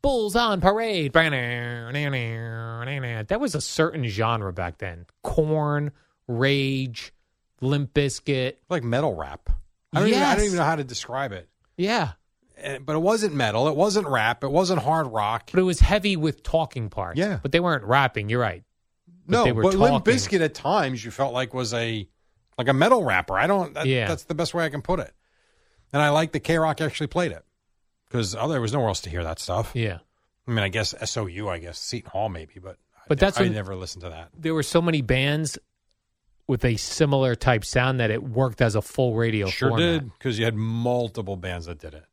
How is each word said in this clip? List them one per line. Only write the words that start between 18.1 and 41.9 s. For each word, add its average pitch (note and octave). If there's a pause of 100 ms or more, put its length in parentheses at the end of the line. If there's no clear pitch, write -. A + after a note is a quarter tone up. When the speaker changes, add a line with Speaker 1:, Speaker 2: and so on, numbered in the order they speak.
Speaker 1:
You're A#2+
right. F#2+ (600)
But E3
Speaker 2:
No, A#3
Speaker 1:
they -
were A2
Speaker 2:
but F#3+
Limp A3
Speaker 1:
talking. A3+
Speaker 2:
Bizkit F#3+
at D#3
times C#3
you A2+
felt C3
like B2+
was B2
a, A2+ (500)
like A#2+
a C3+
metal G3+
rapper. F#2+
I C3+
don't, F#3
that, D3
Speaker 1:
Yeah. B2
Speaker 2:
that's D#3+
the E3
best D#3+
way E3+
I D#3
can C#3
put F3+
it. - (800)
And C#3+
I D3
like D#3
that D3
K-Rock D#3+
actually D3+
played E3+
it. D#2+ (680)
'Cause A2
other, B2+
there C3
was A2
nowhere B2+
else F#2+
to -
hear E2+
that E2
stuff. G#2
Speaker 1:
Yeah. G#2+ (500)
Speaker 2:
I B2
mean, A2+
I G2
guess G#2+
S -
O G#2+
U, G2
I F2
guess, F2
Seton -
Hall G#2
maybe, E2
but F#2+ (320)
Speaker 1:
But D3
Speaker 2:
I, -
Speaker 1:
that's G3
Speaker 2:
I -
Speaker 1:
when A#2
Speaker 2:
never G2
listened F2+
to F2+
that. D#2+
Speaker 1:
there D#3+
were D#3
so E3+
many D#3+
bands C#3+ (880)
with B2+
a A#2
similar C3+
type A#2
sound C3
that A2+
it A2+
worked B2
as A2
a G#2+
full B2
radio A2
Speaker 2:
Sure B2
Speaker 1:
format. D#3+
Speaker 2:
did, A#2
'cause A#2+
you A2+
had A2+
multiple A2+
bands F2
that E2+
did D2+